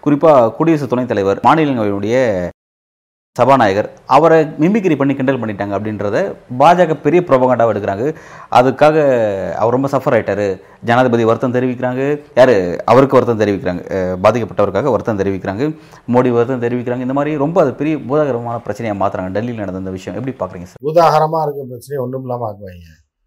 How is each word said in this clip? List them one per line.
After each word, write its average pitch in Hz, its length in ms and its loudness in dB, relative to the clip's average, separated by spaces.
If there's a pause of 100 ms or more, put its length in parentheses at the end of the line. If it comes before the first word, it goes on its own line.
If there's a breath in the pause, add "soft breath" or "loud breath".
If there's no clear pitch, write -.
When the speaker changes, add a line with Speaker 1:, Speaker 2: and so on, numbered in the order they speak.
Speaker 1:
குறிப்பா 143 500 4
குடியரசு 156 320 0
துணைத் 127 200 -2
தலைவர் 101 320 0
மாநிலங்களவையினுடைய 113 1080 0 (840)
சபாநாயகர் 120 560 2 (160)
அவரை 160 400 4
மிமிக்ரி 175 520 0
பண்ணி 135 180 0
கிண்டல் 135 240 -2
பண்ணிட்டாங்க 101 320 -6
அப்படின்றத 104 640 -4 (240)
பாஜக 160 420 4
பெரிய 156 200 2
புரோபகண்டாவா 127 520 2
எடுக்கிறாங்க. 104 420 -4 (360 loud breath)
அதுக்காக 135 440 4 (560)
அவர் 113 220 0
ரொம்ப 135 140 0
சஃபர் 139 260 -2
ஆயிட்டாரு, 101 480 -2 (220 loud breath)
ஜனாதிபதி 117 400 2
வருத்தம் 113 300 2
தெரிவிக்கிறாங்க. 127 680 -2 (140)
யாரு? 101 500 2
அவருக்கு 131 340 4
வருத்தம் 107 280 0
தெரிவிக்கிறாங்க, 92 320 -4
அஹ், 92 440 -4
பாதிக்கப்பட்டவருக்காக 107 640 0
வருத்தம் 107 300 -2
தெரிவிக்கிறாங்க, 98 580 -4 (300 loud breath)
மோடி 123 240 2
வருத்தம் 120 300 0
தெரிவிக்கிறாங்க. 123 380 -4
இந்த 127 140 -6
மாதிரி 147 240 -2
ரொம்ப 165 240 0
அது 135 120 2
பெரிய 151 220 -4
பூதாகரமான 123 720 -4
பிரச்சனையா 107 260 -6
மாத்துறாங்க. 95 380 -4
டெல்லியில் 113 280 -6
நடந்த 95 200 -8
இந்த 95 120 -8
விஷயம் 95 320 -10
எப்படி 131 140 -10
பாக்குறீங்க 90 260 -10
சார்? - 200 -20
Speaker 2:
பூதாகரமா 156 580 2
இருக்க 143 260 -6
பிரச்சனையை 123 300 -12
ஒண்ணும் 131 240 -6
இல்லாம 123 300 -8
ஆக்குவாங்க. 90 640 -20 (120)